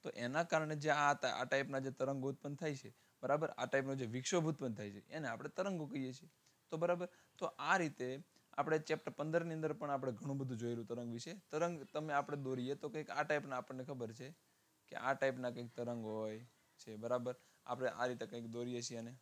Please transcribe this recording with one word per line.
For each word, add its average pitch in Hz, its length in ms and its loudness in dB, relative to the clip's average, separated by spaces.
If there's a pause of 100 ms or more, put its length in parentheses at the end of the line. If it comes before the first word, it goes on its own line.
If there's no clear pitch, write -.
તો 160 60 -4
એના 131 340 0
કારણે 156 320 2
જે 151 140 0
આ 143 240 6
તા-, 139 160 2
આ 120 140 0
ટાઈપના 139 360 2
જે 135 120 -2
તરંગો 135 380 0
ઉત્પન્ન 143 260 -6
થાય 147 200 -2
છે, - 200 -14 (260)
બરાબર? 147 280 4
આ 123 160 -2
ટાઈપનો 135 300 4
જે 131 100 -2
વિક્ષોભ 127 420 2
ઉત્પન્ન 139 260 0
થાય 104 180 -6
છે 98 180 -14
એને 151 180 -4
આપણે 120 220 -4
તરંગો 185 360 -2
કહીએ 131 280 -4
છીએ. 156 160 -16 (400)
તો 160 80 -4
બરાબર? 175 320 2 (280)
તો 180 80 -2
આ 160 320 4
રીતે 143 460 0 (300)
આપણે 151 260 4
ચેપ્ટર 156 320 -2
પંદરની 160 420 2
અંદર 156 200 0
પણ 147 160 -4
આપણે 135 220 2
ઘણું 131 260 -2
બધું 127 200 -2
જોયેલું 117 280 -2
તરંગ 120 280 -4
વિશે. 120 200 -8 (180)
તરંગ 160 320 2
તમે 156 300 -2
આપણે 143 240 2
દોરીએ 131 380 0
તો 143 140 -6
કંઈક 147 200 -6
આ 147 140 0
ટાઈપના 143 340 0
આપણને 127 260 -6
ખબર 123 280 -4
છે 127 240 -12 (520)
કે - 80 -12
આ 131 180 2
ટાઈપના 127 360 2
કંઈક 120 260 -8
તરંગ 120 300 -2
હોય 110 400 -4 (320)
છે, 110 180 -14
બરાબર? 120 400 -2 (300)
આપણે 127 240 0
આ 101 160 0
રીતે 117 200 -2
કંઈક 117 220 -8
દોરીએ 120 340 -4
છીએ 120 160 -6
એને 117 140 -8 (100)